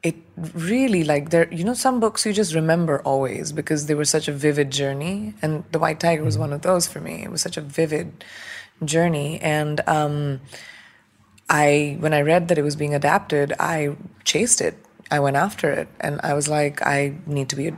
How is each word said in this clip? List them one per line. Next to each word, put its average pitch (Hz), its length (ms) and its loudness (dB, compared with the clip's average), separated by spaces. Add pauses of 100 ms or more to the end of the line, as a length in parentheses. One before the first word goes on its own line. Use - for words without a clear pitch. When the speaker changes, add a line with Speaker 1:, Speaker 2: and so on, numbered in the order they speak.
Speaker 1:
it 160 120 -2 (380)
really, 190 500 2
like, 143 260 0
there, 165 240 4
you 170 120 -2
know, 240 80 0
some 254 260 2
books 220 260 0
you 214 60 2
just 190 240 0
remember 160 460 2
always 135 500 -2
because 147 360 -2
they 156 60 0
were 147 120 0
such 151 240 0
a - 20 -4
vivid 143 400 2
journey, 151 680 -4
and 156 320 -2
The 156 60 0
White 160 200 0
Tiger 165 240 2
was 110 140 0
Speaker 2:
Mm. - 20 0
Speaker 1:
one 143 140 -2
of 151 80 -6
those 185 260 2
for - 140 -10
me. 160 220 -10
It - 80 -10
was 170 100 -4
such - 160 -6
a 160 40 -6
vivid 151 640 -4 (640)
journey, 156 560 0
and, 151 440 0
um, 147 540 0 (1080)
I, 147 500 4
when 156 140 0
I 147 80 4
read 170 260 4
that 170 100 2
it 147 60 2
was 147 140 -2
being 147 180 -2
adapted, 143 640 2
I 151 380 0 (260)
chased - 380 2
it. 82 160 -2 (340)
I 147 80 2
went 139 160 2
after 165 360 0
it, - 160 -2 (120)
and 147 240 -4
I 143 100 0
was 147 140 0
like, 147 380 0
"I 143 300 0 (100)
need 139 240 -4
to 143 80 -6
be 156 200 -4